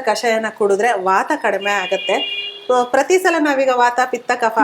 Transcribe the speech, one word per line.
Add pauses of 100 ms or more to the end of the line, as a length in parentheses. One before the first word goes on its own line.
ಕಷಾಯನ (100)
ಕುಡಿದ್ರೆ (180)
ವಾತ (120)
ಕಡಿಮೆ (100)
ಆಗತ್ತೆ. (520)
So (180)
ಪ್ರತಿ
ಸಲ (120)
ನಾವೀಗ (100)
ವಾತ, (140)
ಪಿತ್ತ, (120)
ಕಫ,